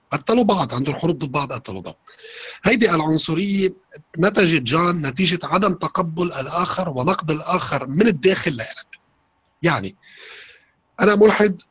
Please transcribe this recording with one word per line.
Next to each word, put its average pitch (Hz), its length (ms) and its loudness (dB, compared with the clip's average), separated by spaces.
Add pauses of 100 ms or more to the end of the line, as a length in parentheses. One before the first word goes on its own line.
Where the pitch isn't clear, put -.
(120)
قتلوا 226 320 2
بعض، 160 320 0
عندهم 139 200 -4
حروب 170 240 -2
ضد 143 120 -8
بعض، 139 220 -2
قتلوا 101 280 -10
بعض. 85 140 -14 (680)
هيدي 208 320 4
العنصرية 170 800 0 (460)
نتجت 185 420 4
جان 160 460 0
نتيجة 170 360 0
عدم 185 300 2
تقبل 170 540 -4
الآخر 170 640 -4
ونقد 156 420 0
الآخر 151 560 -2
من 165 200 4
الداخل 180 440 2
لإلك. - 400 -10 (720)
يعني 113 320 -2 (1040)
أنا 208 140 4
ملحد 208 560 4